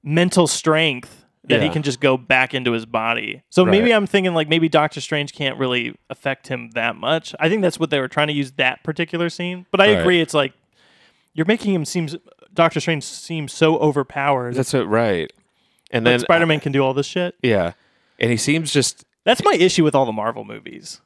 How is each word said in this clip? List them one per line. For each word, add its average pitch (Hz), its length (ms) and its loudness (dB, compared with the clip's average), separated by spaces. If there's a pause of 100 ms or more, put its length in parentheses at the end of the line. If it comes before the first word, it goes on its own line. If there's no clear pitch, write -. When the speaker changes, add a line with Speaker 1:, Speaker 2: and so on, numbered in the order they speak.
Speaker 1:
mental 170 440 2
strength 156 760 -2 (220)
that 147 140 2
he 151 60 0
Speaker 2:
Yeah. 151 60 -2
Speaker 1:
can 156 100 -2
just 139 180 -4
go 135 160 4
back 127 380 0
into 123 180 -2
his 113 140 -4
body. 113 640 -4
So 180 160 4
maybe 214 240 4
Speaker 2:
Right. 226 60 4
Speaker 1:
I'm 202 100 0
thinking, 185 280 0
like, 156 140 0
maybe 165 200 2
Doctor 151 320 0
Strange 143 340 -6
can't 139 240 -6
really 123 360 -2 (140)
affect - 400 -8
him 120 220 -8
that 117 260 -4
much. 143 420 -4
I 156 120 0
think 214 100 0
that's 180 180 0
what 156 120 -2
they 143 100 0
were 127 80 -4
trying 151 200 0
to 151 40 -4
use 139 200 -4
that 131 300 -2
particular 170 460 -4
scene. 180 420 -10
But 190 100 0
I 196 120 8
Speaker 2:
Right. 190 80 2
Speaker 1:
agree, 180 200 4
it's 160 120 -2
like, 139 200 0 (840)
you're 156 120 0
making 208 280 0
him 160 100 0
seem, 165 240 -4 (460)
Doctor 165 260 2
Strange 156 240 -2
seem 156 440 -8
so 160 300 2
overpowered. 139 760 -2
Speaker 2:
That's 131 180 -2
it, 123 140 0
right. 104 440 0 (600)
And 113 140 -2
Speaker 1:
But 120 80 6
Speaker 2:
then 123 80 2
Speaker 1:
Spider-Man 165 400 2
can 143 120 -4
do 139 100 2
all 131 120 2
this 139 120 -2
shit. 180 360 -6
Speaker 2:
Yeah. 95 300 2 (460)
And 113 120 2
he 117 60 2
seems 151 360 -2
just - 320 0 (200)
Speaker 1:
That's 226 200 2
my 415 100 4
issue 175 300 4
with 151 100 2
all 135 120 4
the 110 60 -6
Marvel 110 320 -6
movies - 600 -18